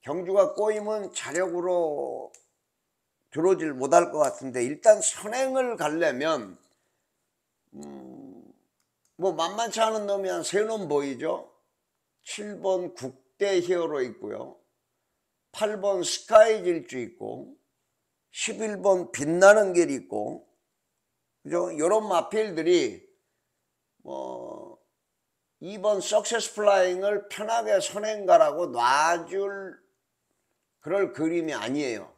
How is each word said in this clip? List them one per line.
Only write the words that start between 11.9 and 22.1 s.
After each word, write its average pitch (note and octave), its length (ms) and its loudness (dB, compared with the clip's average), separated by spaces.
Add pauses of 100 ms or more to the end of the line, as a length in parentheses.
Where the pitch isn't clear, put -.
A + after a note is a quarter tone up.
칠 G#3 380 -12
번 F#3 320 -2
국대 F#3 680 -2
히어로 E3+ 440 0
있고요. G#2+ 540 -10 (920)
팔 G#3+ 300 -4
번 F#3+ 220 0
스카이 G#3+ 600 4
질주 E3 360 -2
있고, A#2 580 -10 (720)
십일 G#3+ 500 -6
번 F#3 300 2
빛나는 F#3+ 640 6
길 E3+ 160 4
있고, A#2+ 580 -8 (960)
그죠? E3+ 340 -4
요런 G#3 300 2
마필들이 E3+ 1000 0 (1040)